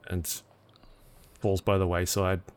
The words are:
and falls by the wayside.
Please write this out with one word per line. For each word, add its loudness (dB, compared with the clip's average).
and -4
falls 0
by 2
the 2
wayside. 0